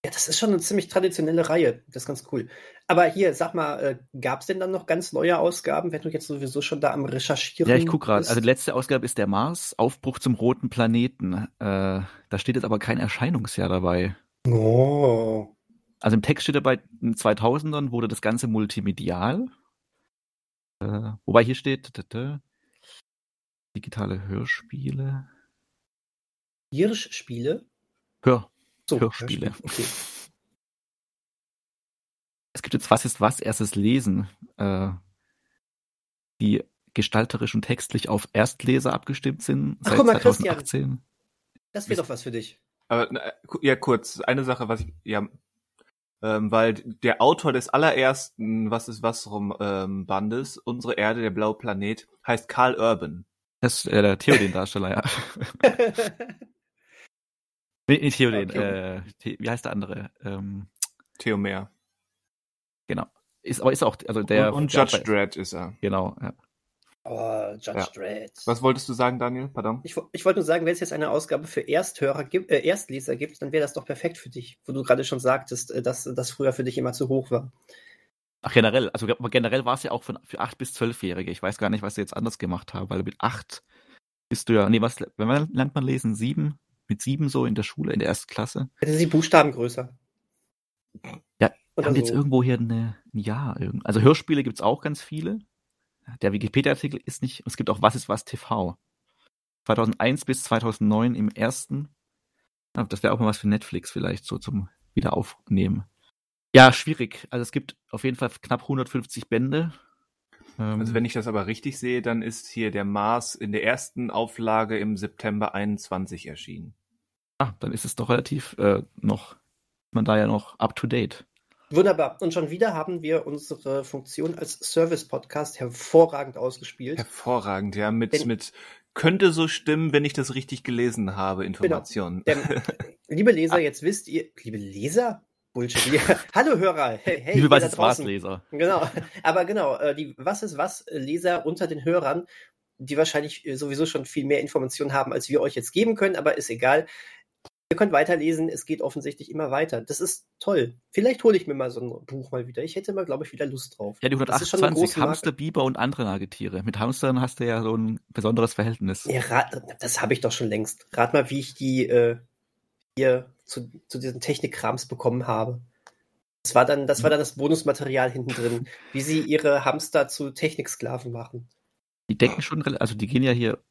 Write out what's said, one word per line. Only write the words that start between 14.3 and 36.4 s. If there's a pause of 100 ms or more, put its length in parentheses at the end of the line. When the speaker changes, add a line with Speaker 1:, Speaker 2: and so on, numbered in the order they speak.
Speaker 1:
Oh. (440)
Speaker 2:
Also
im
Text
steht
dabei, (240)
in
den
zweitausendern
wurde
das
Ganze
multimedial. (1300)
Äh, (140)
wobei
hier
steht,
tü,
tü,
tü, (1400)
digitale
Hörspiele. (1400)
Speaker 1:
Hirschspiele? (580)
Speaker 2:
Hör-, (400)
Speaker 1:
So,
Speaker 2:
Hörspiele.
Speaker 1:
Hörspiele, (100)
okay. (2750)
Speaker 2:
Es
gibt
jetzt
Was
ist
was,
erstes
Lesen, (300)
äh, (1500)